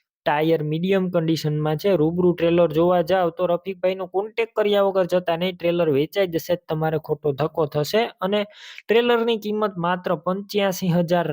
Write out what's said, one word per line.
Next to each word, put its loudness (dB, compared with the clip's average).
ટાયર 2
મીડિયમ 0
કન્ડિશનમાં -2
છે. 2
રૂબરૂ 2
ટ્રેલર 2
જોવા 4
જાઓ 2
તો -2
રફીકભાઈનો -2
કોન્ટેક્ટ -4
કર્યા 2
વગર 2
જતા 0
નહીં, -4
ટ્રેલર 0
વેચાઈ 0
જશે, -2
તમારે -2
ખોટો -4
ધક્કો -2
થશે. 0
અને -2
ટ્રેલરની 2
કિંમત -4
માત્ર -2
પંચ્યાસી -2
હજાર 2